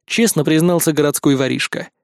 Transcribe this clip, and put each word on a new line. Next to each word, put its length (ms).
честно 380
признался 480
городской 440
воришка. 540